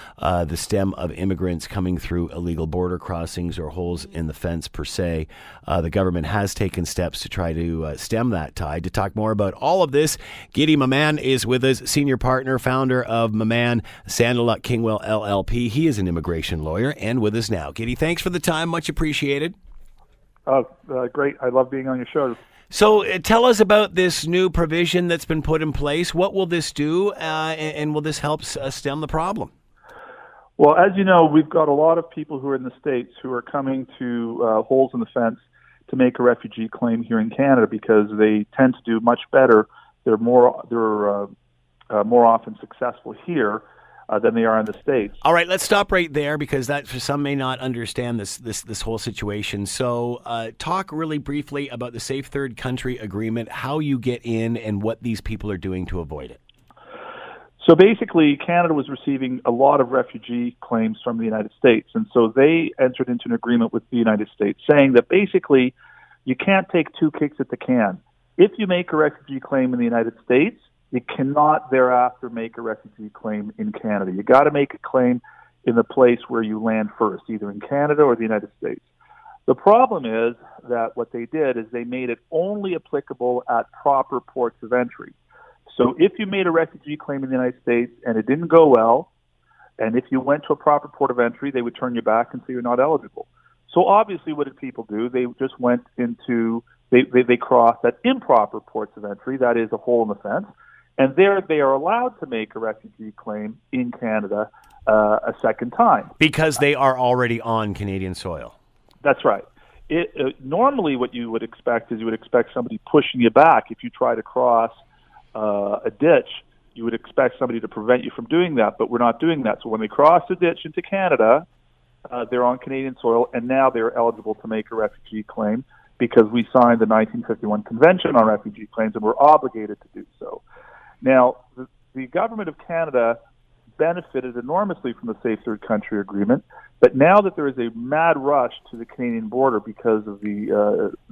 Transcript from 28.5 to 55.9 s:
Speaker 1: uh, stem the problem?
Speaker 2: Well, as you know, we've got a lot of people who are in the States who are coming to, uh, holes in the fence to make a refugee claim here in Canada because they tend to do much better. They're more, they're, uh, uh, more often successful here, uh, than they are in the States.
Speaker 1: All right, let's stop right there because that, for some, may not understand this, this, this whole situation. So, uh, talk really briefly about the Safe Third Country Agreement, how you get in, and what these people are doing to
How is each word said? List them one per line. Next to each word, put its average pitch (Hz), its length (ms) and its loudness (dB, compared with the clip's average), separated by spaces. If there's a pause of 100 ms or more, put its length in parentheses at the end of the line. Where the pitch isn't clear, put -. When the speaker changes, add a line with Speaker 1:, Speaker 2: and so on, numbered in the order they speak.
Speaker 1:
uh, 135 120 -6
stem 143 300 -8
the 151 60 -8
problem? 170 460 -6 (1080)
Speaker 2:
Well, 151 180 8
as 185 180 6
you 196 80 0
know, 180 220 8
we've 151 240 4
got 160 200 2
a 143 40 2
lot 160 240 4
of 170 140 -4
people 151 280 -10
who 135 100 -6
are 139 60 -2
in 127 100 -6
the 123 140 -10
States 127 440 -6
who 127 100 -8
are 123 80 -4
coming 135 460 -6 (120)
to, 120 460 -4
uh, 110 200 2
holes 131 280 4
in 123 80 -4
the 110 60 -4
fence 117 320 -2 (500)
to 135 80 -6
make 127 220 2
a 131 40 0
refugee 113 460 0
claim 117 340 -2
here 113 160 -2
in 110 120 0
Canada 131 360 4
because 107 520 2
they 107 260 4 (100)
tend 127 200 4
to - 100 -14
do 113 160 0
much 120 200 2 (120)
better. 120 340 6 (380)
They're 110 140 2
more, 123 500 4
they're, 104 540 0
uh, 101 40 -8 (600)
uh, 104 160 0
more 117 220 6
often 113 340 2
successful - 540 -10 (100)
here, 110 380 -2 (480)
uh, 107 80 0
than 113 160 0
they 113 120 2
are 110 120 4
in 107 60 0
the 107 160 -8
States. 120 400 -2
Speaker 1:
All 165 140 2
right, 170 120 2
let's 185 160 -4
stop 202 300 0
right 175 180 0
there 147 280 -4
because 135 300 -4
that, 143 200 -6
for 127 100 -10
some, 143 240 -4
may 143 120 -4
not 131 240 -4
understand 120 600 -6
this, 98 200 -10
this, 113 240 -10
this 107 180 -12
whole 113 160 -6
situation. 101 720 -8
So, 120 580 -6
uh, 113 340 -8
talk 185 340 -6
really 156 260 -6
briefly 143 500 -8
about 123 240 -10
the 113 80 -12
Safe 135 260 -8
Third 135 300 -8
Country 127 400 -6
Agreement, 110 540 -6
how 143 300 -6
you 143 180 -2
get 120 260 -4
in, 117 320 -2
and 107 260 -6
what 110 200 -4
these 117 180 -4
people 104 300 -8
are 98 80 -6
doing 92 280 -6
to 90 140 -6